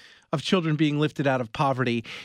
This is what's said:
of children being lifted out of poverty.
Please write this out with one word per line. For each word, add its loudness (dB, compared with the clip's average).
of -4
children 2
being 2
lifted 0
out 2
of -6
poverty. 0